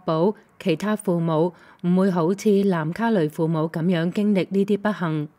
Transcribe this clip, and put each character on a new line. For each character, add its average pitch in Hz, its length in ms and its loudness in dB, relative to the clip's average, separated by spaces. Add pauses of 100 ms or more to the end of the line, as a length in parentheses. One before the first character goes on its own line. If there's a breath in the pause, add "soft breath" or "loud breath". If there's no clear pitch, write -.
保 175 280 2 (240 loud breath)
其 170 160 -2
他 208 220 -2
父 175 240 -2
母 165 320 0 (300 loud breath)
唔 180 140 2
會 190 140 2
好 175 220 0
似 202 320 2
南 165 260 0
卡 226 200 -2
雷 175 180 2
父 160 180 -2
母 160 220 0
咁 165 160 -6
樣 175 260 0
經 208 240 0
歷 180 140 0
呢 196 160 0
啲 202 140 0
不 214 200 -2
幸。 156 300 -4 (100)